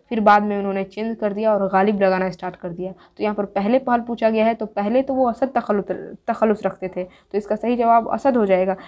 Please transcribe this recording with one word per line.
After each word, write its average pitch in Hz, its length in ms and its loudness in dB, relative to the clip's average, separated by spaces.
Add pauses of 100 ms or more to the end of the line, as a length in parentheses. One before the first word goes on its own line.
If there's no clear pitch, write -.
फिर 226 140 -2
बाद 208 200 6
में 208 160 -2
उन्होंने 196 280 -4
चेंज 220 300 -8
कर 208 160 -4
दिया 214 200 0
और 196 160 0
गालिब 196 340 2
लगाना 190 280 2
स्टार्ट 180 260 -10
कर 185 140 -12
दिया। 180 220 -8
तो - 300 -14
यहाँ 208 120 -2
पर 202 120 -2
पहले 202 340 0
पहल 247 220 0
पूछा 233 280 -2
गया 220 160 2
है, 226 80 2
तो 220 140 -6
पहले 214 340 0
तो 269 120 -4
वो 262 140 2
असद 254 280 -4
तखल्लुस, 208 280 0 (440)
तखल्लुस 214 380 0
रखते 190 220 -6
थे, 185 160 -8
तो - 340 -10
इसका 208 180 -2
सही 233 200 -2
जवाब 233 340 4
असद 254 260 2
हो 214 100 4
जाएगा। 190 300 2 (120)